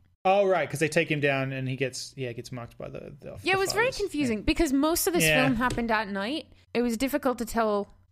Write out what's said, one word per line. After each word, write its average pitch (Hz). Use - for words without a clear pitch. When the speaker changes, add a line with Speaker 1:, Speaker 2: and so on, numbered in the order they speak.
Speaker 1:
Oh, 196
right, 170
'cause 139
they 160
take 156
him 151
down 135
and 131
he 131
gets, 127
yeah, 127
gets 120
marked 120
by -
the, -
the -
Speaker 2:
Yeah, 349
it -
Speaker 1:
the 381
Speaker 2:
was 381
very 440
Speaker 1:
fathers. 508
Speaker 2:
confusing 285
Speaker 1:
Yeah. 190
Speaker 2:
because 302
most 311
of 359
this -
Speaker 1:
Yeah. 262
Speaker 2:
film 262
happened 240
at 220
night. 202
It 233
was 240
difficult 262
to 240
tell 214